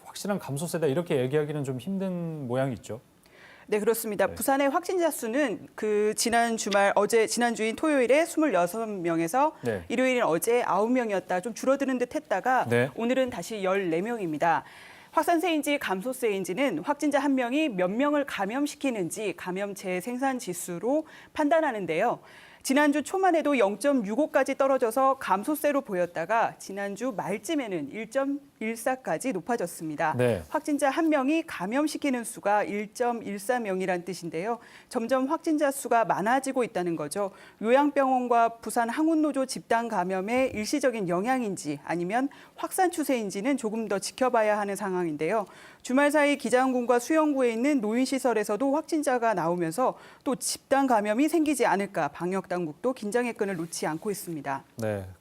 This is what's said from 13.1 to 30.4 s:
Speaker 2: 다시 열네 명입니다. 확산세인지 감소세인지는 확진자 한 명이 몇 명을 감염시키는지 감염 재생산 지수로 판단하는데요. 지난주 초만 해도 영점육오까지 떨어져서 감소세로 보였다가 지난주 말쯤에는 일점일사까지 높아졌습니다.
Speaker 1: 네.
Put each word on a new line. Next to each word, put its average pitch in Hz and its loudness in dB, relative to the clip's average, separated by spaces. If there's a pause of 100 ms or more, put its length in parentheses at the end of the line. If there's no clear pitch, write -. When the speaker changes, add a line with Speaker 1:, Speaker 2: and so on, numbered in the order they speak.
Speaker 2:
다시 220 -8
열네 185 0
명입니다. 170 -2 (460)
확산세인지 320 2
감소세인지는 196 -2
확진자 285 0
한 277 2
명이 262 0
몇 180 0
명을 285 0
감염시키는지 214 -4
감염 196 -6
재생산 240 -4
지수로 214 -4 (280)
판단하는데요. 226 2 (420)
지난주 294 4
초만 381 2
해도 285 2
영점육오까지 262 2
떨어져서 269 2
감소세로 277 0
보였다가 175 0
지난주 202 -6
말쯤에는 185 -4
일점일사까지 233 -4
높아졌습니다. 165 -4
Speaker 1:
네. 117 2